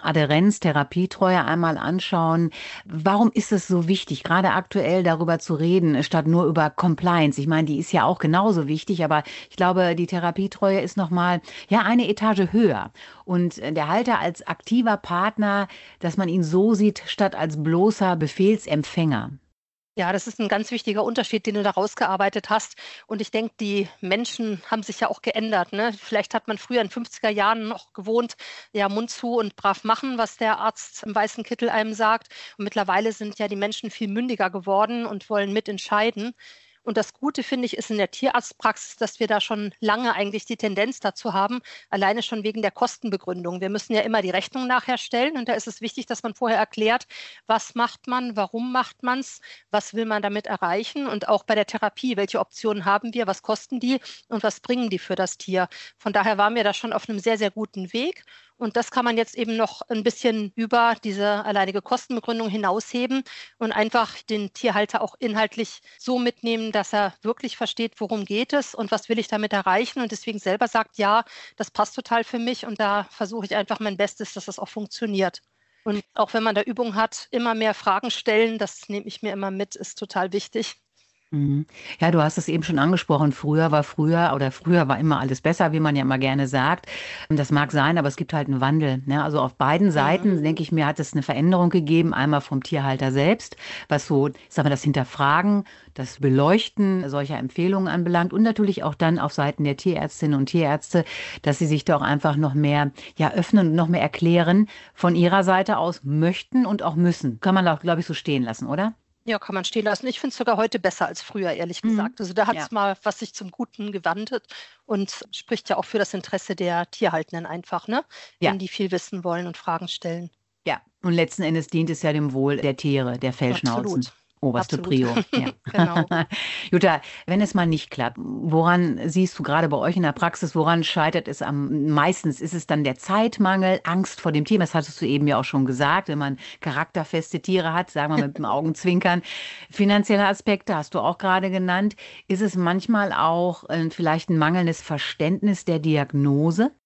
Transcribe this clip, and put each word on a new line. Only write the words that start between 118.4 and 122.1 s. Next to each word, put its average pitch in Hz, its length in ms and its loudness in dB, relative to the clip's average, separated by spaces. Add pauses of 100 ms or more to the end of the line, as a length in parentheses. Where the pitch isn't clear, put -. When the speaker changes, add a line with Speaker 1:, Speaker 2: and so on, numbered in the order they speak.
Speaker 1:
Ja. 175 140 2
Speaker 2:
Wenn 190 40 -6
die 185 80 -6
viel 190 240 -4
wissen 180 320 -6
wollen 175 240 -2
und 170 100 -10
Fragen 170 300 -6
stellen. 170 440 -8 (360)
Speaker 1:
Ja, 151 140 -4 (220)
und 175 100 2
letzten 170 300 0
Endes 160 240 0
dient 165 220 0
es 160 120 -4
ja 151 120 2